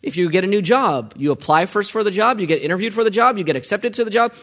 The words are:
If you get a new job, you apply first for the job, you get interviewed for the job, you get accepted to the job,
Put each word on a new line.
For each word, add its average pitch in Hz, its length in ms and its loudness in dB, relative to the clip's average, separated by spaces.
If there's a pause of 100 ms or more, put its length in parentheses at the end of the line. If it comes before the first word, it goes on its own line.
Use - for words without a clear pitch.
If - 160 -8
you 175 140 0
get 180 140 2
a - 20 -2
new 202 160 0
job, 170 540 0
you 143 160 0
apply 156 340 2
first 208 240 -4
for 220 140 -2
the 208 80 0
job, 220 260 0
you 185 80 -2
get 151 160 0
interviewed 185 320 -2
for 226 80 0
the 220 80 2
job, 233 260 4
you 185 80 -4
get 156 120 0
accepted 208 380 -4
to 233 100 0
the 220 60 -6
job, 233 220 2 (100)